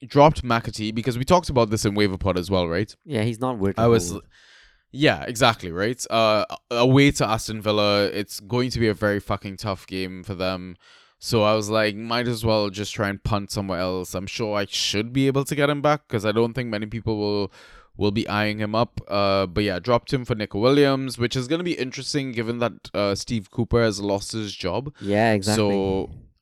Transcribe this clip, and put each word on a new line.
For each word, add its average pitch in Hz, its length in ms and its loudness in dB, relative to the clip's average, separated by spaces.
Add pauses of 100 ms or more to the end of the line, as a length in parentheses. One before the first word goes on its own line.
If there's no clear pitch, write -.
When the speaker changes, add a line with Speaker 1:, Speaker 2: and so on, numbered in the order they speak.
Speaker 1:
dropped 143 380 6
McAtee 113 500 -2
because 117 240 -2
we 120 60 -2
talked 175 260 4
about 117 220 2
this 107 120 -2
in 104 120 2
Waiver 101 220 2
Pod 90 200 0
as 90 140 -4
well, 90 160 2
right? 87 280 -4 (100)
Speaker 2:
Yeah, 127 180 -2
he's 113 160 -2
not 127 180 -2
worth 98 220 0
Speaker 1:
I 113 60 4
Speaker 2:
a 117 40 8
Speaker 1:
was 95 220 4
Speaker 2:
hold. 101 120 -10 (680)
Speaker 1:
Yeah, 123 320 2
exactly, 113 480 0
right? 101 400 -2
Uh, 107 340 4 (260)
away 131 400 6
to 135 160 -2
Aston 110 340 -4
Villa, 104 440 2
it's 98 340 -6
going 120 300 -2
to 113 100 -6
be 117 80 4
a 107 60 2
very 101 260 0
fucking 98 380 -8
tough 98 300 -8
game 92 360 -8
for 101 100 -10
them. 92 440 -6 (420)
So 113 240 0
I 104 120 4
was 104 140 -2
like, 107 260 2
might 117 320 -4
as 113 180 -4
well 107 240 2
just 101 240 -8
try 101 160 -2
and 98 140 -6
punt 101 280 -2
somewhere 98 280 -4
else. 92 340 -4
I'm 95 140 -6
sure 107 280 -4
I 101 100 -2
should 107 460 -2
be 135 160 2
able 135 180 2
to 156 100 -4
get 143 140 2
him 147 120 -2
back 147 260 -2
'cause 104 180 -4
I 107 60 0
don't 113 220 2
think 120 160 -6
many 107 160 -4
people 110 320 -4
will, 104 340 -2 (460)
will 104 140 0
be 107 180 -2
eyeing 104 300 -2
him 107 160 -4
up. 113 320 -2
Uh, 98 400 2
but 90 160 0
yeah, 95 160 0
dropped 117 340 0
him 127 120 -2
for 120 100 -2
Nico 104 240 -6
Williams, 135 580 4
which 117 180 -2
is 127 120 -2
gonna 165 160 -2
be 175 100 -2
interesting 131 580 -4
given 117 280 -4
that, 117 140 -2 (200)
uh, 101 220 0
Steve 107 340 -6
Cooper 120 320 0
has 107 180 2
lost 98 320 -2
his 107 240 -6
job. 113 460 -6
Speaker 2:
Yeah, 104 320 2
exactly. 104 360 2
Speaker 1:
So, 95 420 0 (300)